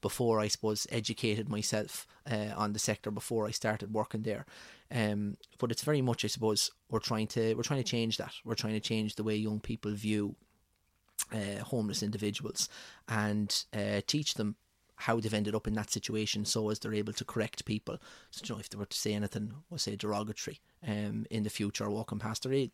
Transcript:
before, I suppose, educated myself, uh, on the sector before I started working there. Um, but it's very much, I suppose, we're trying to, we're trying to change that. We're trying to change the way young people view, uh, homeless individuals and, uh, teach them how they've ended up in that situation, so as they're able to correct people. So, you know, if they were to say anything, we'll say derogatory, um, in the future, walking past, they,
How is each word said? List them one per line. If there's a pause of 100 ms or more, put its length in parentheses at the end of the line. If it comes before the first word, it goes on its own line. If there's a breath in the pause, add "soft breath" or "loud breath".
before,
I
suppose,
educated
myself, (200 soft breath)
uh,
on
the
sector
before
I
started
working
there. (440 loud breath)
Um, (220)
but
it's
very
much,
I
suppose, (180)
we're
trying
to,
we're
trying
to
change
that. (100)
We're
trying
to
change
the
way
young
people
view, (960)
uh,
homeless
individuals (380 loud breath)
and, (120)
uh,
teach
them (400)
how
they've
ended
up
in
that
situation,
so
as
they're
able
to
correct
people. (320 loud breath)
So,
you
know,
if
they
were
to
say
anything, (160)
we'll
say
derogatory, (260)
um,
in
the
future,
walking
past,
they,